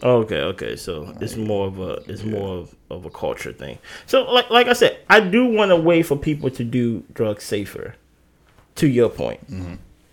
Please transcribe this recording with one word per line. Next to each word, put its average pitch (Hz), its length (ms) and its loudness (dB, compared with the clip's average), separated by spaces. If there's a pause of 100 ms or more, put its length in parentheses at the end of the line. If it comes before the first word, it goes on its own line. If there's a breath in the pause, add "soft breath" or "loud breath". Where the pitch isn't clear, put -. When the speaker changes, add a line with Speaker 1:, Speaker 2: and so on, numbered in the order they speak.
Speaker 1:
Okay, 113 380 2
okay. 71 380 -4
So 85 440 -10
it's 110 160 -6
Speaker 2:
Like, 110 100 -4
Speaker 1:
more 98 200 -2
of 95 120 -10
a, 90 120 -8 (160)
it's 110 160 -10
Speaker 2:
yeah. 110 80 -6
Speaker 1:
more 98 260 -6
of, 85 180 -14 (140)
of 90 160 -12
a 78 40 -14
culture - 440 -8
thing. 67 260 -14 (260 loud breath)
So, 262 260 2
like, 247 180 2
like 240 180 6
I 247 60 4
said, - 260 4 (100)
I 208 100 8
do 214 260 4
want 214 260 2
a 175 60 8
way 165 260 4
for 143 140 -2
people 147 340 -2
to 127 120 -6
do 117 400 -2 (100)
drugs 107 300 -4
safer. - 520 -6 (800)
To 156 120 4
your 120 220 4
point, - 420 -8
Speaker 2:
Mm-hmm. 87 220 -10 (400)